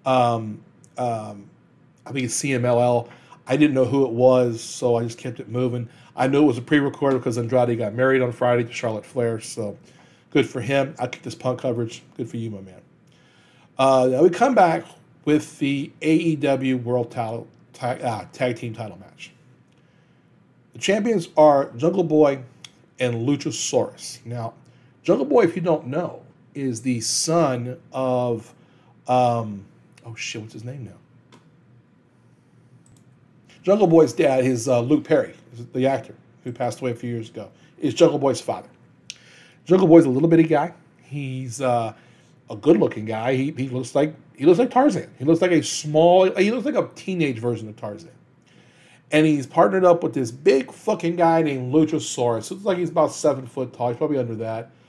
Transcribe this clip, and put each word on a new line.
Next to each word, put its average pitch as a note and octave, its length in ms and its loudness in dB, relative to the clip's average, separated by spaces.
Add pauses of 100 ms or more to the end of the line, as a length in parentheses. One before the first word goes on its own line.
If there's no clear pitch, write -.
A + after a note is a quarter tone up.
um, A#2 560 0 (380)
um, G#2+ 500 -8 (560)
I - 80 -16
think C3 120 -4
it's A#2 100 -6
C C#3 180 -4
M B2 120 -2
L A#2+ 160 2
L. A#2+ 280 0 (380)
I C3 100 0
didn't D3 180 4
know C3 100 2
who C3+ 200 2
it A#2 80 -2
was, B2 480 4
so A#2+ 360 -2
I A#2 80 -2
just A#2 140 -10
kept B2+ 200 -12
it C3+ 100 -16
moving. A#2+ 400 -4 (280)
I C3 100 0
knew C#3 160 2
it D3+ 40 6
was B2 120 0
a C3 40 -8
pre-recorded C#3 560 0
because B2 200 -4
Andrade A#2+ 400 0
got G#2+ 160 -4
married C3 280 2
on A#2+ 100 -2
Friday B2 320 0
to A#2 80 -12
Charlotte A2 320 -6
Flair, A#2 360 -4
so G#2+ 360 -10 (540)
good - 180 2
for C3 120 -8
him. C3+ 380 -2
I B2 80 -4
kicked - 180 -14
this A#2 100 -12
Punk B2+ 260 -6
coverage. A#2 420 -6 (140)
Good A2+ 120 -10
for - 80 -12
you, A2+ 140 -8
my G2+ 100 -14
man. F#2+ 200 -20 (1000)
Uh, C3 320 4
now C3 120 2
we F3+ 80 6
come B3 240 2
back E3+ 300 4 (400)
with D3+ 340 0
the C#3 320 -4 (100)
A D#3+ 140 2
E E3 220 2
W C3+ 400 0
World A#2+ 340 -2
Title, A2+ 380 -8 (240)
ta-, - 160 -6
uh, A#2+ 440 -6
Tag B2 240 -4
Team A#2 160 -10
Title G#2 260 -14
match. - 340 -20 (1400)
The - 40 -20
champions G#3 580 -2
are C#3+ 400 6
Jungle F3 280 0
Boy D3+ 380 2 (580)
and A#2+ 260 -2
Luchasaurus. - 960 -4
Now, A#2 300 -10 (480)
Jungle B3+ 240 0
Boy, - 160 4
if E3+ 140 0
you F3+ 60 -6
don't E3 240 -2
know, D3+ 360 -8 (320)
is B2+ 280 -6
the B2 180 -2
son B2+ 800 -2 (140)
of, B2 640 -4 (540)
um, A#2 560 0 (400)
oh A2+ 100 -18
shit, - 260 -10
what's G#2+ 140 -16
his A2 100 -16
name B2+ 200 -12
now? F#2+ 80 -14 (2750)
Jungle G3+ 260 4
Boy's E3 240 6
dad, C3+ 320 2
his, B2+ 240 -2
uh, B2 120 2
Luke C#3 240 0
Perry, D3 300 0 (380)
the B2+ 140 0
actor C3+ 280 -4 (300)
who B2 80 -8
passed B2+ 280 -6
away B2+ 120 -4
a - 20 -8
few A#2+ 160 -10
years A2+ 180 -8
ago, G#2 220 -16 (280)
is C#3+ 160 -4
Jungle D3+ 240 4
Boy's C#3 220 0
father. - 280 -8 (960)
Jungle F#3 240 4
Boy's E3 160 10
a C3+ 40 0
little C3+ 200 0
bitty E3 160 4
guy. D#3 280 0 (300)
He's, C3 580 -10
uh, A#2 320 -2 (560)
a A#2 80 -12
good-looking B2+ 500 2
guy. A2 280 -2
He, C3 160 -2
he C3 180 -6
looks B2+ 280 -8
like, D#3 180 2 (220)
he - 80 -6
looks F3+ 160 6
like B3 100 0
Tarzan. A#3+ 480 2
He B2+ 60 -8
looks E3 180 2
like F3+ 80 2
a D#3 140 4
small, E3+ 720 4
he G3+ 160 2
looks A#3+ 120 -4
like B3 120 -4
a F3+ 180 -2
teenage D3+ 440 -4
version A2 300 -6
of G#2 80 -18
Tarzan. - 340 -14 (1000)
And D#3 160 4
he's C#3+ 200 0
partnered F#3 380 2
up F3 180 6
with D3+ 120 -4
this B2+ 160 -4
big G3 420 2
fucking E3+ 440 -4
guy E3 260 4
named C3 320 -2
Luchasaurus. C3 760 0
Looks G3 140 -10
like F#3+ 140 -2
he's E3+ 120 -4
about D#3 220 0
seven C3 340 -2
foot B2 260 -10
tall. A#2+ 160 -4
He's A#2+ 80 -4
probably D3 220 -2
under A#2 180 -4
that. A2+ 340 -8 (180)